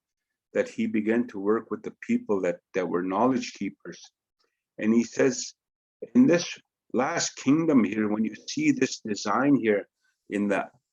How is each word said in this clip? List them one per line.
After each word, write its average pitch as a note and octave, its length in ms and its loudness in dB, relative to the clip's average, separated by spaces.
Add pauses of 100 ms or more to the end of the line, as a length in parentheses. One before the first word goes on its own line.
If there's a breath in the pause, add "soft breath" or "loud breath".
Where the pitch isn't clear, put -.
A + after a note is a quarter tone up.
(540)
that G#2 140 0
he - 180 -4
began A2 420 0
to G#2 120 -12
work A2 300 -2
with - 120 -8
the - 180 -12
people A#2 420 -2
that, F2 160 -2 (160)
that F2+ 140 -2
were F2 140 -2
knowledge A2 520 0
keepers. F#2 460 -10 (760)
And A2 140 0
he A#2 120 4
says, C3+ 500 -2 (600)
in B2 120 8
this E3+ 320 2 (340)
last C#3+ 440 -2
kingdom D3 480 4
here, G#2+ 240 -2
when G#2+ 160 0
you A2 100 -4 (140)
see D3+ 220 0
this B2+ 300 0
design A2+ 560 0
here G#2+ 300 2 (440)
in G2+ 180 -2
the, F#2+ 180 0 (260)